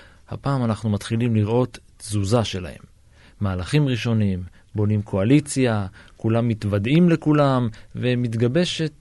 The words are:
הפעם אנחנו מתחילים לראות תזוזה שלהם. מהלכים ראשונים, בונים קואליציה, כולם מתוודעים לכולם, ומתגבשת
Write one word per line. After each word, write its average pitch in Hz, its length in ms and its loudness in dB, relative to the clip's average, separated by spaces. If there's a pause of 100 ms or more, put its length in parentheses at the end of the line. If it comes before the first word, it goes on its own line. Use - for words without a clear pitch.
(300)
הפעם 131 340 -4
אנחנו 113 260 -2
מתחילים 113 460 -2
לראות 113 440 0 (200)
תזוזה 107 440 0
שלהם. 90 380 -8 (600)
מהלכים 98 460 0
ראשונים, 107 560 0 (320)
בונים 107 260 0
קואליציה, 117 840 0 (320)
כולם 117 300 0
מתוודעים 110 640 2
לכולם, 143 600 2 (260)
ומתגבשת 123 1040 -2